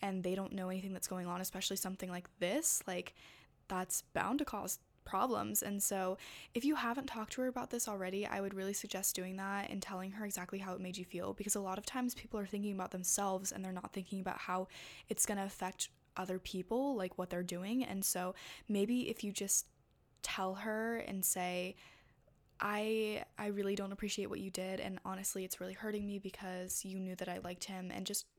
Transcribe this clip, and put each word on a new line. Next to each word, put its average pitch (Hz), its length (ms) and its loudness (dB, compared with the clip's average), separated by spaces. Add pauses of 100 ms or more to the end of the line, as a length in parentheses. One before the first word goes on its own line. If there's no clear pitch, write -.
and 190 220 0
they 185 100 4
don't 190 200 0
know 185 160 0
anything 190 240 -2
that's - 160 -2
going 180 180 -2
on, 180 140 -2
especially 190 340 -2
something 190 340 -2
like 180 200 -6 (100)
this, 208 480 4
like, 180 280 -2 (520)
that's 185 340 0 (120)
bound 214 260 4
to 294 60 2
cause 196 340 -2 (240)
problems. 208 600 2
And 202 180 0
so 190 360 2 (360)
if 233 100 2
you 294 120 6
haven't 240 320 0
talked 220 260 -4
to 254 80 0
her 254 60 6
about 247 240 -2
this 240 160 0
already, 196 400 0
I - 120 0
would 196 140 0
really 190 180 0
suggest 196 440 0
doing 185 220 -2
that 196 340 -2
and 196 100 -2
telling 190 300 -4
her 214 140 -4
exactly 196 340 -2
how 190 160 -4
it - 40 -4
made 185 160 -4
you 185 80 -4
feel, 185 300 -2
because 202 220 2
a 208 40 2
lot 190 200 -2
of - 80 -6
times 247 260 0
people - 260 -4
are 202 60 0
thinking 202 280 0
about 185 180 -2
themselves 190 600 2
and 190 140 -4
they're 185 60 -2
not 180 220 -6
thinking 190 280 -2
about 185 160 0
how 185 300 0 (420)
it's - 160 4
gonna 202 180 2
affect 190 460 -2 (260)
other 185 220 0
people, 226 580 2
like, 185 220 0
what 180 140 -2
they're 175 100 0
doing. 185 420 2
And 190 220 0
so 180 300 2 (340)
maybe 220 400 6
if - 140 -2
you 202 80 0
just - 340 2 (560)
tell 190 320 0
her 220 440 0
and 190 280 0
say, 180 500 2 (840)
"I, 214 640 2 (140)
I 208 80 0
really 202 280 2
don't 196 160 -2
appreciate 202 360 0
what - 120 -2
you 196 120 -4
did, 185 280 -2
and 190 240 -2
honestly, 190 400 -2
it's - 160 -6
really 185 140 -6
hurting 208 320 -2
me 202 140 -2
because 185 680 -4
you 190 140 -4
knew 185 160 -2
that 180 120 -4
I 180 120 -2
liked 180 240 -6
him," 185 280 -6
and 190 140 -2
just - 220 -2 (120)